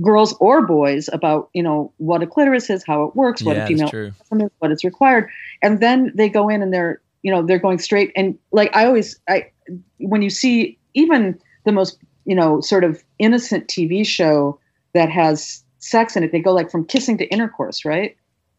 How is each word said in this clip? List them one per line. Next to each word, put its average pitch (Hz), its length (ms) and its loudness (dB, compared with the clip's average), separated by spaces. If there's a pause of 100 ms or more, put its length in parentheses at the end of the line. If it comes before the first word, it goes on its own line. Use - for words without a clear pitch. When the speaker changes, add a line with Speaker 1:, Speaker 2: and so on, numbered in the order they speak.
Speaker 1:
girls 214 380 4
or 262 260 4
boys 147 480 0
about, 156 400 -2
you 175 80 -2
know, 151 360 -4
what 165 260 -2
a 165 40 -4
clitoris 262 420 0
is, 190 160 -4
how 151 180 0
it - 120 -6
works, 262 280 0
what 147 120 0
Speaker 2:
Yeah, 107 100 -4
Speaker 1:
a - 20 -4
Speaker 2:
that's - 20 0
Speaker 1:
female 156 200 0
Speaker 2:
true. 107 220 -8 (180)
Speaker 1:
orgasm 214 180 0
is, - 120 -14
what 156 120 -2
is 156 120 -4
required, 226 460 2 (320)
and 208 180 2
then 247 360 2
they 214 140 2
go 208 200 0
in 208 140 -2
and 190 100 -2
they're, 170 260 -4 (220)
you 190 100 -4
know, 175 120 0
they're 180 160 2
going 185 180 0
straight. 202 380 -2
And, 190 220 -2 (140)
like, 208 240 2
I 226 100 4
always, 240 340 0 (100)
I, 185 200 -2 (480)
when 208 240 -2
you 202 80 -2
see 233 480 -2 (180)
even 254 440 2 (260)
the 214 60 2
most, 190 280 0 (260)
you 190 100 -2
know, 160 260 2
sort 190 220 2
of 160 200 -2 (160)
innocent 220 480 0
T 170 200 -4
V 190 160 -2
show 151 560 0 (340)
that 165 160 2
has 160 540 -2 (160)
sex 226 360 0
in 185 80 0
it, 160 80 -2
they 170 80 0
go, 185 120 2
like, 170 200 0
from 165 140 -4
kissing 233 320 -2
to 185 80 -4
intercourse, 214 600 -6
right? 165 300 -4 (440)